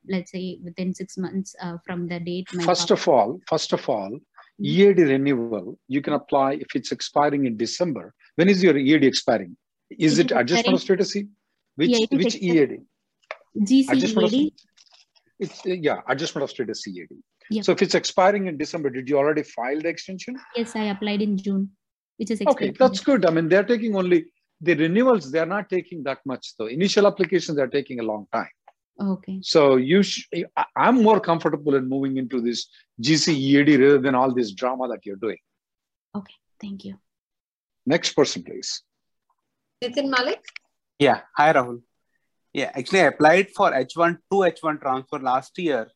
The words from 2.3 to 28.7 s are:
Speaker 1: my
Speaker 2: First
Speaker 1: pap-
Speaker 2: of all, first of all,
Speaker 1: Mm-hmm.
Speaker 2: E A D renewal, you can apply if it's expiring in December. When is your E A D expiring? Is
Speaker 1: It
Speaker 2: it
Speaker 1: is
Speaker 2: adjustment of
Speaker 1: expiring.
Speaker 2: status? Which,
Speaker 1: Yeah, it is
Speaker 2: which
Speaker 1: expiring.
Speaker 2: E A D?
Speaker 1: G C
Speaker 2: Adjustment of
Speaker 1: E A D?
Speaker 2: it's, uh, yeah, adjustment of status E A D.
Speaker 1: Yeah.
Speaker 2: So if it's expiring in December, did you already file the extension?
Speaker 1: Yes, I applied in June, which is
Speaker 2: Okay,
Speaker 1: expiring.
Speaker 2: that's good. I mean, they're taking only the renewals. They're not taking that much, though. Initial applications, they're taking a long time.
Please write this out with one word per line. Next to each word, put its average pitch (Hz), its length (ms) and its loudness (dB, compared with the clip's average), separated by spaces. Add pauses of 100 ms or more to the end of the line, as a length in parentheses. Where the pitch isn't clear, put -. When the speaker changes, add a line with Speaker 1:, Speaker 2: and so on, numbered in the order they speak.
Speaker 1:
my 180 120 -4
Speaker 2:
First 175 240 0
Speaker 1:
pap- 196 100 4
Speaker 2:
of - 100 -2
all, 131 400 2
first - 240 -2
of - 160 -4
all, 110 320 -6 (400)
Speaker 1:
Mm-hmm. 202 60 -4
Speaker 2:
E 185 200 6
A 196 80 6
D 175 80 6
renewal, 123 760 0 (120)
you 135 120 -2
can 151 120 -4
apply 139 400 0
if 143 240 -8
it's 123 160 -6
expiring 143 520 0
in 117 120 -2
December. 113 580 -4 (220)
When 175 120 4
is 190 140 4
your 165 140 6
E 139 180 4
A 156 60 4
D 135 80 6
expiring? 104 480 -2 (340)
Is 156 300 2
Speaker 1:
It - 60 4
Speaker 2:
it - 40 -4
Speaker 1:
is - 80 0
Speaker 2:
adjustment 170 300 0
of 247 60 4
Speaker 1:
expiring. 190 300 0
Speaker 2:
status? 202 220 -6 (480)
Which, 160 160 0
Speaker 1:
Yeah, 240 80 2
it 220 140 0
is 196 60 0
Speaker 2:
which 220 180 0
Speaker 1:
expiring. 175 200 0
Speaker 2:
E 151 60 6
A 131 60 4
D? - 100 -10 (840)
Speaker 1:
G 262 180 4
C 269 100 0
Speaker 2:
Adjustment 226 360 2
of 208 40 0
Speaker 1:
E 247 40 0
A 269 60 2
D? 311 120 -2 (840)
Speaker 2:
it's, - 260 -10
uh, 185 40 -4
yeah, 147 360 -2
adjustment 139 380 -4
of 131 60 -8
status 110 360 -8
E 90 140 -12
A 80 80 -16
D. - 80 -20 (340)
Speaker 1:
Yeah. 214 120 -4
Speaker 2:
So 185 100 2
if 185 100 2
it's 190 140 0
expiring 196 500 2
in 160 100 -6
December, 147 340 -4
did 127 180 -10
you 143 100 0
already 147 240 0
file 139 380 -6
the 165 80 -4
extension? 190 480 -10 (180)
Speaker 1:
Yes, 233 220 -6
I 214 80 -4
applied 208 380 -4
in 208 140 -2
June, 196 340 -4 (480)
which 214 120 -6
is 220 100 -4
Speaker 2:
Okay, 202 100 -4
Speaker 1:
expiring. 208 280 -8
Speaker 2:
that's 247 220 2
good. 240 260 0
I 165 40 4
mean, 165 180 -2
they're 190 160 4
taking 220 320 -2
only 180 300 0 (340)
the 160 140 0
renewals. 170 580 0
They're 160 140 0
not 190 220 -6
taking 175 360 -6
that 135 200 -6
much, 127 320 -10
though. 110 100 -8
Initial 190 420 2
applications, 175 480 -2
they're 139 100 0
taking 127 320 -4
a 113 60 -6
long 107 280 -6
time. 110 180 -4 (520)